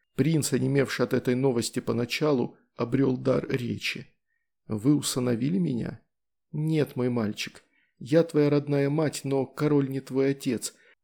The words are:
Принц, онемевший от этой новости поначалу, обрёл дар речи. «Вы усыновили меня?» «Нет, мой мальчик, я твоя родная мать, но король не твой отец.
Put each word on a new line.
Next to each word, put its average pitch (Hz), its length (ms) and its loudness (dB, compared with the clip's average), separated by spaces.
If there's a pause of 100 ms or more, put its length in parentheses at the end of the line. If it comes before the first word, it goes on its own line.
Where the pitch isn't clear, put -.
(140)
Принц, 147 380 2
онемевший 131 540 0
от - 80 -2
этой 123 200 2
новости 123 460 0
поначалу, 120 760 -2 (200)
обрёл 127 400 0
дар 131 320 0
речи. 120 580 -4 (600)
«Вы 110 260 2
усыновили 127 640 0
меня?» 135 440 -4 (500)
«Нет, 151 420 0
мой 127 140 0
мальчик, 113 560 -4 (340)
я 143 240 2
твоя 147 280 2
родная 143 400 2
мать, 147 340 -2
но 135 220 0
король 147 420 2
не 135 120 -4
твой 135 320 0
отец. 135 420 -4 (300)